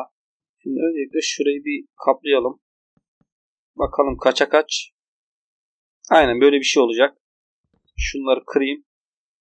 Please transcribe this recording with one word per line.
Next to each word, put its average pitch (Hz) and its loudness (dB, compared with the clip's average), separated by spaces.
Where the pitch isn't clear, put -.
Şimdi 135 -6
öncelikle 156 -4
şurayı 143 -4
bir 147 -6
kaplayalım. 135 -2
Bakalım 139 -4
kaça 135 0
kaç. - -2
Aynen 127 4
böyle 143 6
bir 139 0
şey 131 2
olacak. 120 0
Şunları 135 -2
kırayım. 143 -2